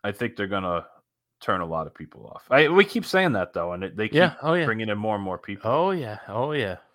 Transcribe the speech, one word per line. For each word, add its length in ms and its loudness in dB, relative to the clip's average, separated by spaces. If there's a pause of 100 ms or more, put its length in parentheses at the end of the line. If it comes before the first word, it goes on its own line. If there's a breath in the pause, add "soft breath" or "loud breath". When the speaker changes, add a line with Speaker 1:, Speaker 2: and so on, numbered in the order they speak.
Speaker 1:
I 80 -2
think 240 -4
they're 120 -2
gonna 400 -2 (540)
turn 200 -2
a 40 -2
lot 220 -4
of 60 -16
people 340 -18
off. 220 -18
I, 200 6
we 160 8
keep 200 -4
saying 280 4
that, 200 -2
though, 200 -2
and 100 -6
it, 120 -8
they 120 -2
keep 80 -4
Speaker 2:
Yeah. 260 4
Oh, 120 0
yeah. 120 2
Speaker 1:
bringing 240 -2
in 80 0
more 180 0
and 80 -4
more 140 -4
people. 320 -6
Speaker 2:
Oh, 220 2
yeah. 360 -6
Oh, 260 -4
yeah. 240 -4 (180)